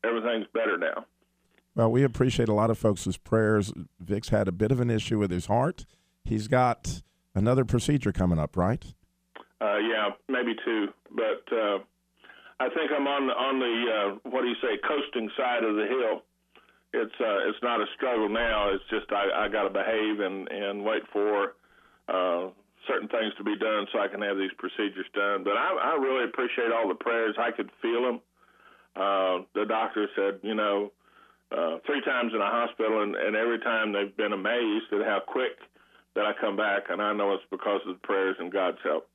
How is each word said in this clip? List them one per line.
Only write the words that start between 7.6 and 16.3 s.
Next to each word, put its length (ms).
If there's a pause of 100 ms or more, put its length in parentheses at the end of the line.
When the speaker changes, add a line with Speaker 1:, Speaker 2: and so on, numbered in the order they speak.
Speaker 2:
procedure 480
coming 260
up, 160
right? 300 (760)
Speaker 1:
Uh, 200
yeah, 320 (180)
maybe 340
two. 240 (240)
But, 320 (100)
uh, 260 (840)
I 80
think 280
I'm 100
on, 240
on 280
the, 320
uh, 380
what 140
do 40
you 140
say, 160 (100)
coasting 480
side 300
of 100
the 120
hill. 340 (720)